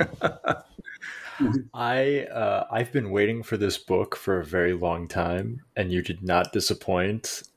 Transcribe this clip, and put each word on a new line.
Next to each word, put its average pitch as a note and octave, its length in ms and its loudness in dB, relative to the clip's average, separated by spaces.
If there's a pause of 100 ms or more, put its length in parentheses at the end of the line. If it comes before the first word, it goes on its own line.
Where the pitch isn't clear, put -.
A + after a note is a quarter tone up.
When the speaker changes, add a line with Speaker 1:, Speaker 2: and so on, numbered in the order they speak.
(1400)
Speaker 1:
Mm-hmm. C#3 220 2 (120)
Speaker 2:
I, C3 520 2
uh, G2+ 440 0
I've A#2 220 -2
been A#2 180 0
waiting G#2 320 4
for A2 160 -2
this G2 200 2
book - 380 0
for F#2 240 0
a D#2+ 60 -4
very F2 280 2
long E2+ 340 0
time, F#2+ 540 -2 (140)
and F#2 160 0
you F2+ 120 2
did F2+ 180 -6
not F2+ 320 2
disappoint. F#2+ 880 -2 (160)